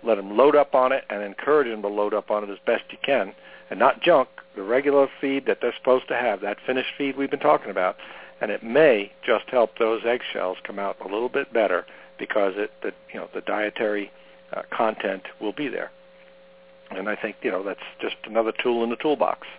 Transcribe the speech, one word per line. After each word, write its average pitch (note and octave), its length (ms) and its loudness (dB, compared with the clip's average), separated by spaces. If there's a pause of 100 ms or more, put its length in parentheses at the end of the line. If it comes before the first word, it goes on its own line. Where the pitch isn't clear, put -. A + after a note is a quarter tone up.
Let A2+ 140 2
them G2+ 200 -6
load C#3+ 180 8
up D3 200 4
on B2+ 180 4
it C3+ 160 -2
and G#2 140 -6
encourage B2+ 460 0
them A2 120 -6
to G2+ 80 -4
load G#2 240 0
up G#2 180 -4
on G#2 140 0
it G2+ 60 -10
as G2 160 -10
best A2+ 240 0
you - 120 -16
can, G#2+ 300 0 (380)
and - 80 -8
not - 240 4
junk, D#3 260 4 (260)
the G2+ 80 -10
regular C#3 460 4 (100)
feed C#3 280 -2
that G#2 160 0
they're A#2+ 160 0
supposed B2+ 300 2
to D3 60 -4
have, A#2 280 -2
that G#2 240 -4
finished C3 320 -2
feed C#3 180 -4
we've C3+ 140 -4
been C#3+ 100 -4
talking D3 300 2
about. F#2 260 0 (460)
And A2 80 -2
it G#2 120 -4
may A#2 500 4 (120)
just A2 240 2
help A#2+ 300 2
those A2+ 260 0
eggshells G#2 640 -4
come G2+ 120 -10
out G2 220 -6
a - 40 -12
little A2 260 -4
bit C#3 220 -4
better F#2+ 340 2 (320)
because G2+ 380 0
it, G#2+ 140 -4 (120)
the, G2+ 100 -6 (200)
you - 60 -12
know, F2+ 160 -12
the G2 60 -6
dietary, G#2 680 -4 (440)
uh, - 160 -8
content G#2+ 520 -2 (180)
will G#2+ 120 -4
be D3 160 -6
there. F2 220 -8 (1000)
And G2 180 -8
I G#2 80 -4
think, G#2 260 -8
you B2+ 80 -2
know, F#2 120 -4
that's G2 180 -8 (200)
just A2 240 -6
another A2+ 280 0 (100)
tool A#2+ 220 2
in A#2 60 -2
the A#2 60 -4
toolbox. - 500 0 (120)